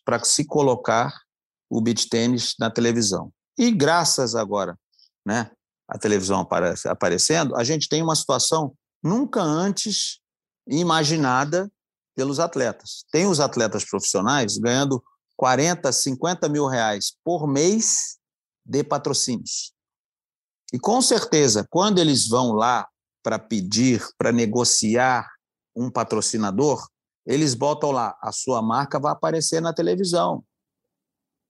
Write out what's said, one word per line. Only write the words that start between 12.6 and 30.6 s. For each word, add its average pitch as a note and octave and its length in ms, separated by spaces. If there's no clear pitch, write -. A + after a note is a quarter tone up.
Tem E3+ 160
os F3 140
atletas A2+ 460
profissionais G#2+ 720
ganhando B2+ 440
quarenta, C3+ 560
cinquenta D#3 560
mil D3 180
reais A2 460
por D#3 240
mês E3+ 680
de C3+ 180
patrocínios. - 880
E, B2 40
com A#3 240
certeza, D#3 680
quando F#3 300
eles C3+ 280
vão A#2+ 240
lá A2 340
pra A2 160
pedir, G#2+ 680
pra A#2 140
negociar A#2+ 1000
um B2 140
patrocinador, A2+ 1000
eles C#3+ 280
botam C#3+ 380
lá, A#2+ 300
"A G#2+ 100
sua A#2+ 300
marca C3 380
vai D3 120
aparecer D#3+ 500
na E3 120
televisão." F3 720